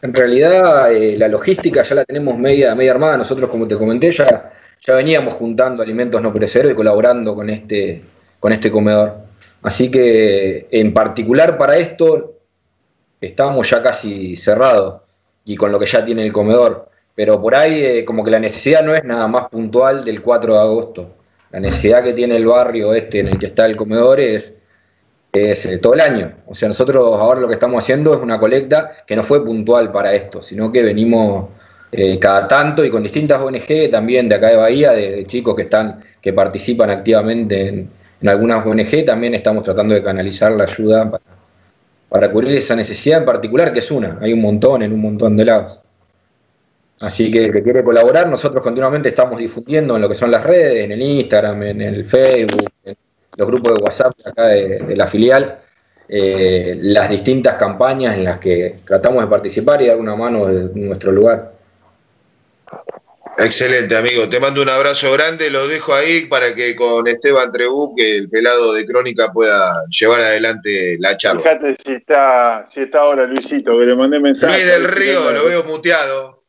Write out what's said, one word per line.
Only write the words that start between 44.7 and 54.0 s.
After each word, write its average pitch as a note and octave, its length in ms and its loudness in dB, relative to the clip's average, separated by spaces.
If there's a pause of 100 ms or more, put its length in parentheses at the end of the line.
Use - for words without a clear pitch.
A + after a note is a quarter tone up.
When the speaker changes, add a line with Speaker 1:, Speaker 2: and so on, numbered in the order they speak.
Speaker 1:
en G#2 100 -4
un A2 100 -2
montón G#2+ 340 0
de G#2+ 80 4
lados. A2 340 0 (1200)
Así G#2+ 320 -4
que A2+ 140 2
el G2+ 60 -2
que G2+ 120 0
quiere B2 180 2
colaborar, B2 460 2
nosotros C3 340 -4
continuamente C3 460 -2
estamos B2 280 0
difundiendo A#2+ 600 -4
en G#2+ 60 0
lo G2+ 60 0
que G2+ 60 -2
son A#2+ 160 -2
las A2+ 140 2
redes, C#3+ 400 2
en G2+ 80 -8
el A2+ 100 -6
Instagram, G#2+ 600 0
en G#2 180 -6
el G#2 220 -6
Facebook, B2 680 2 (140)
en G2 120 -16 (400)
los G#2 120 -2
grupos A#2 280 0
de G#2 60 -2
WhatsApp B2 360 -2